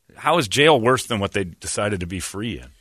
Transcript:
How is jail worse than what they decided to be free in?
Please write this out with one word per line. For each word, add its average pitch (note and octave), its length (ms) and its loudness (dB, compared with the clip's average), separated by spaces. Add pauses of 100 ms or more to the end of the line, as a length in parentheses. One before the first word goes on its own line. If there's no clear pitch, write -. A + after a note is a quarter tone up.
(180)
How D#3 200 0
is C3+ 100 0
jail C#3+ 320 4
worse A#2+ 260 2
than A2 140 -4
what G2 120 -2
they G2+ 140 -2
decided G2 560 -4
to F2 60 -6
be F#2 120 -8
free G2 400 -8
in? B1 80 -18 (140)